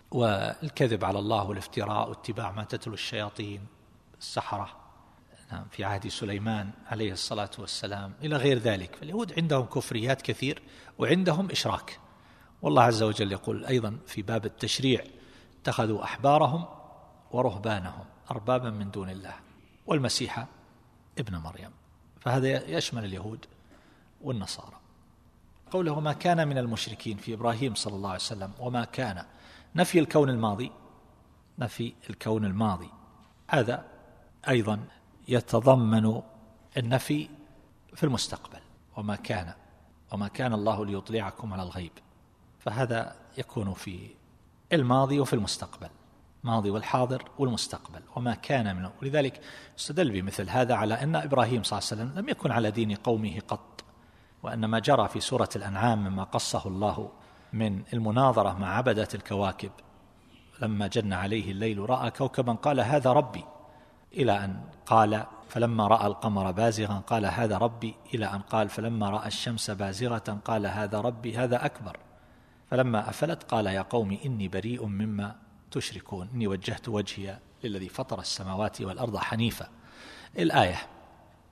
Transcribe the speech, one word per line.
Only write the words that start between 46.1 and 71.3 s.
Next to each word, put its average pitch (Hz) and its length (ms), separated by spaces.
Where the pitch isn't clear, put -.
ماضي 113 260
والحاضر 127 520
والمستقبل، 107 640
"وما 123 180
كان 107 420
من"، 92 140
ولذلك 135 380
استدل 156 320
بمثل 95 400
هذا 123 240
على 107 280
أن 160 140
إبراهيم 127 460
صلى 104 160
الله - 140
عليه 110 100
وسلم 139 160
لم 233 100
يكن 160 220
على 110 200
دين 107 240
قومه 110 540
قط، - 360
وأن 117 220
ما 113 140
جرى 117 300
في 113 120
سورة - 360
الأنعام 101 480
مما 95 200
قصه - 440
الله 98 440
من 107 300
المناظرة 113 600
مع 90 240
عبدة 113 380
الكواكب، 98 560
لما 104 240
جن 104 260
عليه 98 380
الليل 104 400
رأى 127 200
كوكباً 123 420
قال: 131 280
"هذا 127 320
ربي"، 123 320
إلى 101 320
أن 98 160
قال: 110 400
"فلما 113 400
رأى 107 180
القمر 98 440
بازغا 104 560
قال: 110 200
'هذا 104 320
ربي'"، 113 360
إلى 107 120
أن 98 140
قال: 107 280
"فلما 110 420
رأى 107 160
الشمس 110 440
بازغة 104 760
قال: 110 220
'هذا 104 340
ربي، 113 360